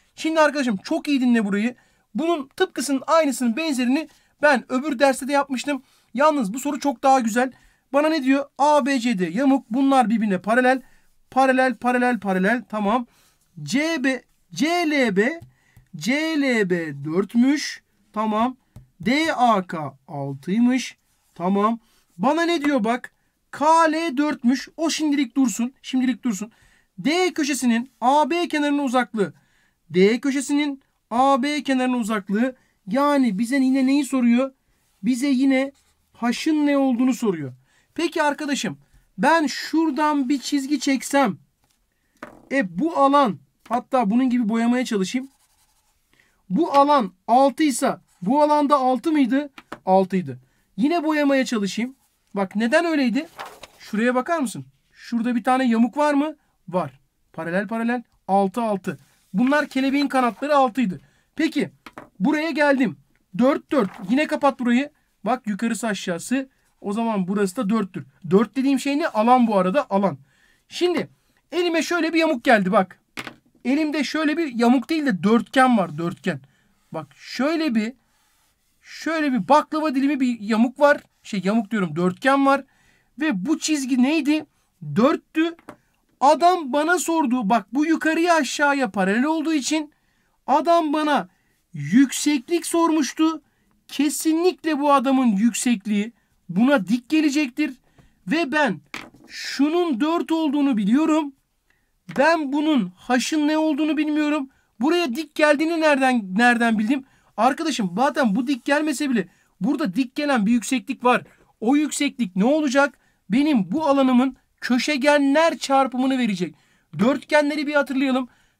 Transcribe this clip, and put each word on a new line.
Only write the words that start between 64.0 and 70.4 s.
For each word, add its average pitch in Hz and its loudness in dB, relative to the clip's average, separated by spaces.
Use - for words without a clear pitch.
Yine 294 2
kapat 294 0
burayı. 247 0
Bak 240 -4
yukarısı 220 -4
aşağısı. 214 -4
O 202 -8
zaman 214 -2
burası 202 -2
da 208 -2
dörttür. 202 -4
Dört 220 2
dediğim 269 0
şey 285 -2
ne? 320 -2
Alan 240 4
bu 220 0
arada. 185 2
Alan. 196 0